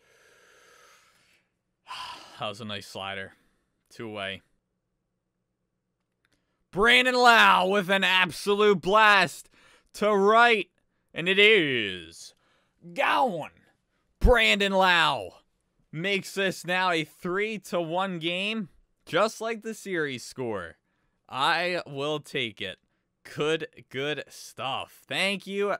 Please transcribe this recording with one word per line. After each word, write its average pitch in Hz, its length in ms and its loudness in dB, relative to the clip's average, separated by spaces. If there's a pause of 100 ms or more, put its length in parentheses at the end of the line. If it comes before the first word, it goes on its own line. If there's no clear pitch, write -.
(1900)
<sighs> - 60 -16 (460)
That 110 120 -8
was 104 100 -14
a 117 40 -14
nice 101 220 -12
slider. 98 460 -10 (580)
Two 120 160 -14
away. 98 360 -10 (2250)
Brandon 247 460 2
Lowe 208 500 6
with 196 240 0
an 190 140 0
absolute 185 760 2
blast 202 680 2 (460)
to 214 200 0
right. 214 540 4 (440)
And 165 160 -8
it 190 120 2
is 120 920 0 (600)
gone. 240 560 -2 (680)
Brandon 214 500 4
Lowe 160 640 2 (560)
makes 185 440 -4
this 190 300 -4
now 180 280 -2
a 160 100 0
three 196 560 -6
to 185 220 -6
one 175 400 -4
game, 190 480 -6 (360)
just 208 360 -2
like 226 220 -8
the 226 120 -10
series 156 480 -8
score. 101 540 -10 (520)
I 165 600 -2
will 147 320 -6
take 123 400 -8
it. 95 180 -12 (560)
Good, 156 340 -4 (220)
good 139 380 -8
stuff. - 800 -12
Thank 185 400 -4
you, 196 340 -4